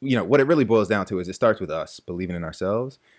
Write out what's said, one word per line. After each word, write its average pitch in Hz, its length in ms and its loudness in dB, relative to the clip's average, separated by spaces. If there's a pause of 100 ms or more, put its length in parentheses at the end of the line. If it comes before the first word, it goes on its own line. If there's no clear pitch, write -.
you 131 160 0
know, 101 80 0
what 131 160 4
it 135 60 2
really 151 180 4
boils 107 240 4
down 101 180 0
to 95 120 -4
is 87 100 -6
it 95 40 -8
starts 113 280 2
with 78 100 -6
us 78 300 -8
believing 87 340 -6
in 85 80 -6
ourselves, 104 560 -4 (200)